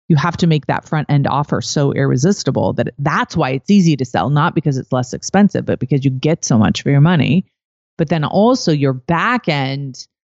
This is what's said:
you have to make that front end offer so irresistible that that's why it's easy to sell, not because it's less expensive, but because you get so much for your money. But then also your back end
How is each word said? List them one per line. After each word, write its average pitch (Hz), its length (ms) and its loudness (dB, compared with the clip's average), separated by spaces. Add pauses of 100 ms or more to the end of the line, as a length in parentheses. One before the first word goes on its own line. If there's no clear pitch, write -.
you 165 100 4
have 170 200 -2
to - 80 0
make 156 220 0
that - 200 -4
front 156 220 -4
end 143 160 2
offer - 360 -2
so 139 320 0
irresistible 135 800 0
that - 260 -4
that's 160 360 -2
why 147 160 0
it's 135 200 -2
easy 170 240 4
to 131 100 -4
sell, 117 240 -2
not 147 240 2
because 143 240 -2
it's - 140 -8
less 127 220 -4
expensive, - 520 0
but - 140 -2
because 135 260 0
you 135 60 2
get 131 340 -2
so 123 140 2
much 101 240 0
for 139 80 0
your 139 100 4
money. 156 440 2 (520)
But 160 120 -2
then 160 140 -2
also 214 480 2
your 139 220 2
back 180 560 -2
end 139 560 -4 (320)